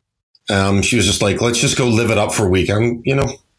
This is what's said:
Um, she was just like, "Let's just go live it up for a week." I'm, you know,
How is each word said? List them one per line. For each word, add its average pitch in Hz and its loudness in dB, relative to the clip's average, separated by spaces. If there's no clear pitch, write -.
Um, 98 2
she 120 0
was 104 2
just 101 0
like, 101 0
"Let's 117 0
just 143 0
go 131 0
live 113 0
it 104 0
up 104 -2
for 110 0
a 92 0
week." 90 2
I'm, 117 -2
you 135 0
know, 139 -2